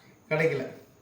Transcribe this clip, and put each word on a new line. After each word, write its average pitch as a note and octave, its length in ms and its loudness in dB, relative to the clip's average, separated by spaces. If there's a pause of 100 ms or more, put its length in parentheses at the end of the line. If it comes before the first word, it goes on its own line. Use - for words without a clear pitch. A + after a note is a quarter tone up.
(280)
கிடைக்கல. D3+ 380 2 (360)